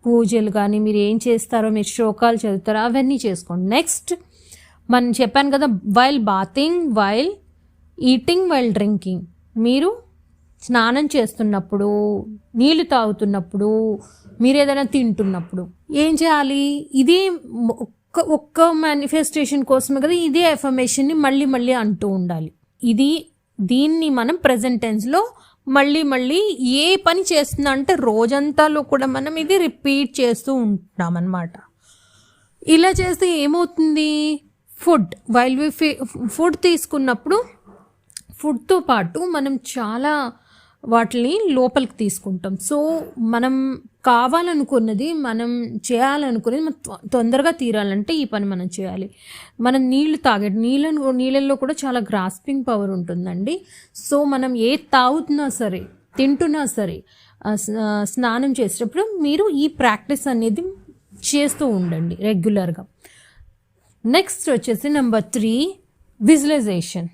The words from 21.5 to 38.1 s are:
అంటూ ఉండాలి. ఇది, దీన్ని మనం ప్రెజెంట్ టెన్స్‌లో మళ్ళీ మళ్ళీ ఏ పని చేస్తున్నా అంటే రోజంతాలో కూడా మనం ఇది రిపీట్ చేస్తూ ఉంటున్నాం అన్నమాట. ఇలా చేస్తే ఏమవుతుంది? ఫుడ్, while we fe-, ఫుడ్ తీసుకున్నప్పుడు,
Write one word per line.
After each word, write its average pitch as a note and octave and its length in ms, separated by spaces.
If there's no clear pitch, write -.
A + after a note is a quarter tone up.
అంటూ G#3+ 340
ఉండాలి. F3 440
ఇది, C4+ 480
దీన్ని D4+ 480
మనం C4 340
ప్రెజెంట్ B3 380
టెన్స్‌లో A#3 460
మళ్ళీ C#4+ 360
మళ్ళీ C#4+ 560
ఏ C#4+ 360
పని F#4 260
చేస్తున్నా D4 500
అంటే C#4 240
రోజంతాలో C#4+ 880
కూడా C#4 240
మనం C4+ 300
ఇది D#4+ 220
రిపీట్ C#4 640
చేస్తూ A#3+ 320
ఉంటున్నాం F#3+ 640
అన్నమాట. F3 340
ఇలా E4 220
చేస్తే F4+ 500
ఏమవుతుంది? D4+ 1000
ఫుడ్, C#4 380
while B3+ 320
we D4+ 100
fe-, C4 440
ఫుడ్ D#4+ 280
తీసుకున్నప్పుడు, D#4 880